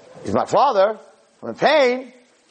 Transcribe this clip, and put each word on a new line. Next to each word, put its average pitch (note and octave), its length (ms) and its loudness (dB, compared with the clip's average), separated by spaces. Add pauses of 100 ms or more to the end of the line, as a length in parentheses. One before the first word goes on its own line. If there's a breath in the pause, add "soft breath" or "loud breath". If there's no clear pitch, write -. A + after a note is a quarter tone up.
(260)
He's G2 80 -6
my A#2 120 0
father. G#3+ 540 0 (420)
I'm A#2 80 -12
in A2 60 -10
pain. B3+ 580 0 (380)